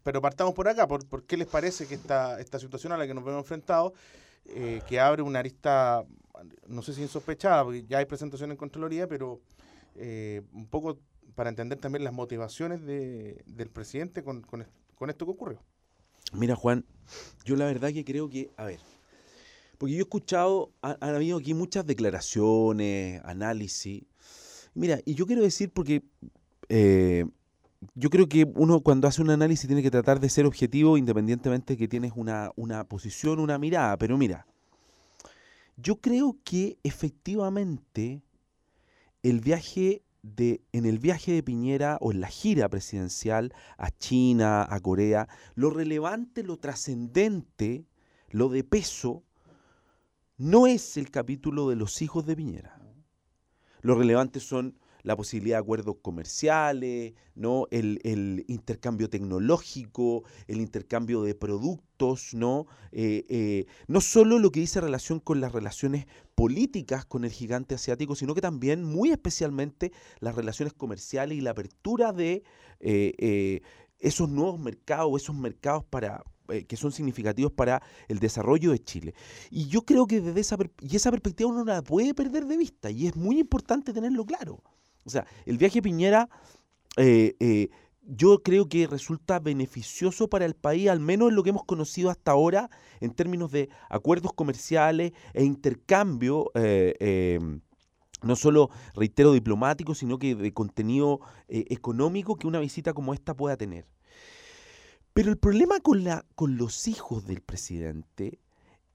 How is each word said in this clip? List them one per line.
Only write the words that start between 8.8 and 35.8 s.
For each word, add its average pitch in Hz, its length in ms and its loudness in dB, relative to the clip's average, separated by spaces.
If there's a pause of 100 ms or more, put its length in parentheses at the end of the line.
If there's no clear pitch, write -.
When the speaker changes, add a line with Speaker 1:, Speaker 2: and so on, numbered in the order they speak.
Speaker 1:
pero, 135 340 -10 (540)
eh, 107 480 -12 (100)
un 110 140 -18
poco 156 320 -6 (380)
para 117 140 -4
entender 120 280 -8
también 143 240 -6
las 127 100 -6
motivaciones 123 720 -8
de, 127 640 -12
del 113 220 -12
presidente 143 560 -12
con, 127 160 -12
con 117 220 -16
est-, - 100 -20 (240)
con 139 140 -10
esto 151 140 -10
que 180 80 -8
ocurrió. 180 300 -12 (720)
Speaker 2:
Mira, 117 240 -2
Juan, 120 280 -2 (600)
yo 135 100 -2
la 143 120 0
verdad 139 260 -4
que 151 120 -8
creo 143 240 -6
que, 131 280 -10
a 110 80 -14
ver, 92 160 -12 (960)
porque 143 180 -4
yo 170 60 -2
he - 20 0
escuchado, 185 720 0 (100)
ha-, 143 180 -6
han 147 140 -4
habido 165 240 -2
aquí 147 160 -4
muchas 175 320 -4
declaraciones, 104 1400 0
análisis. 101 800 -8 (720)
Mira, 165 300 0
y 151 100 -2
yo 175 120 0
quiero 233 160 2
decir 196 280 0
porque, 147 320 0 (680)
eh, 95 560 6 (720)
yo 135 160 0
creo 180 180 6
que 156 180 6 (100)
uno 160 240 6
cuando 139 280 6
hace 147 140 0
un 156 80 4
análisis 151 360 2
tiene 139 160 2
que 131 80 4
tratar 127 300 4
de 135 80 0
ser 147 160 4
objetivo 147 540 4
independientemente 120 800 0
que 110 100 0
tienes 120 260 -4
una, 110 420 -6
una 113 280 -6
posición, 151 540 -4
una 147 180 0
mirada. 143 400 0
Pero 120 220 0
mira, 98 280 0 (1300)
yo 175 200 -2